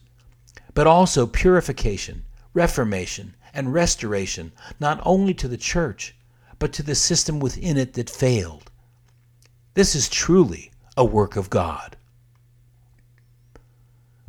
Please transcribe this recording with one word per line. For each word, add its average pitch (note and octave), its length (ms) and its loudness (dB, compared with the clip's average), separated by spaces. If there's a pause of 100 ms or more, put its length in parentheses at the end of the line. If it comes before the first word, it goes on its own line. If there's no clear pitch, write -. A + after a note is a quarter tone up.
(720)
but D3 140 4
also E3 380 4
purification, A2+ 960 0 (300)
reformation, G#2 840 -2 (180)
and C3+ 200 -4
restoration, G2+ 800 -2 (280)
not D3+ 240 -2
only F#3+ 300 2
to C#3 140 -6
the B2 100 -6
church, - 580 -4 (440)
but D3+ 140 -2
to D3 100 -6
the D3 120 -4
system D#3 440 0
within C#3+ 360 -2
it C3 180 0
that A#2+ 160 -6
failed. G2+ 600 -2 (1000)
This F#3+ 220 2
is C3+ 120 -2
truly C#3+ 640 2 (240)
a B2+ 100 6
work G#2 300 2
of F#2+ 140 -4
God. - 480 -4 (2250)